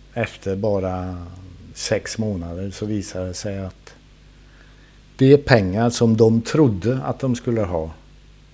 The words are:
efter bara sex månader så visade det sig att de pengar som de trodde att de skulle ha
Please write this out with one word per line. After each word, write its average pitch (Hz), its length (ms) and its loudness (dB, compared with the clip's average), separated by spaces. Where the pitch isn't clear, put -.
efter 98 420 -4
bara 92 680 -2
sex - 440 -4
månader 95 540 -4
så 107 140 -8
visade 95 420 -4
det 90 60 -8
sig 98 260 -8
att - 340 -12
de 135 200 8
pengar 113 520 2
som 113 280 2
de 113 240 6
trodde 127 640 2
att 139 160 -6
de 127 160 -2
skulle 117 260 -2
ha 82 300 -4